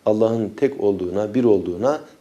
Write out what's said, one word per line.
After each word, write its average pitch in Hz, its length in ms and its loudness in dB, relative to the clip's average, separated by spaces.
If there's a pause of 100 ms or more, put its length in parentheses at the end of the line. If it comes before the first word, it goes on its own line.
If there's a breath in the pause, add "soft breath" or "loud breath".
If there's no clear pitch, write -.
Allah'ın 110 420 2
tek 127 320 -2
olduğuna, 101 540 -2
bir 123 100 2
olduğuna 104 560 2 (200 loud breath)